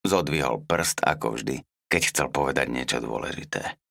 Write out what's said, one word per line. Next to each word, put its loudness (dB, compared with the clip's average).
Zodvihol 2
prst 0
ako 0
vždy, -4
keď 4
chcel 0
povedať 2
niečo -2
dôležité. -6